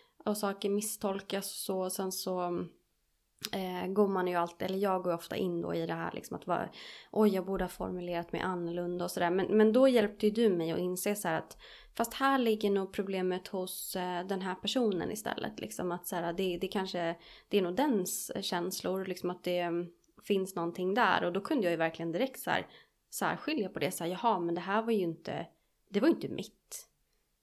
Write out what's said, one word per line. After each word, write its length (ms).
och 120
saker 340
misstolkas 760
och 100
så. 340
Sen 220
så, 520
eh, 400
går 160
man 200
ju 60
alltid, 340
eller 100
jag 240
går 120
ofta 220
in 260
då 120
i 120
det 80
här 200
liksom 220
att 100
vara, 220
oj, 220
jag 120
borde 180
ha 40
formulerat 640
mig 80
annorlunda 640
och 60
sådär. 200
Men, 160
men 160
då 160
hjälpte 380
ju 60
du 240
mig 160
att 60
inse 360
så 140
här 100
att, 200
fast 180
här 240
ligger 320
nog 220
problemet 560
hos, 480
eh, 300
den 160
här 120
personen 560
istället. 500
Liksom 320
att 140
så 100
här, 160
det, 280
det 80
kanske, 480
det 100
är 40
nog 140
dens 540
känslor, 640
liksom 260
att 140
det, 140
mm, 320
finns 280
någonting 400
där. 300
Och 80
då 80
kunde 240
jag 60
ju 60
verkligen 360
direkt 280
så 100
här, 160
särskilja 580
på 100
det. 120
Så 140
här, 60
jaha, 300
men 140
det 60
här 220
var 100
ju 100
inte, 440
det 120
var 80
ju 60
inte 140
mitt. 600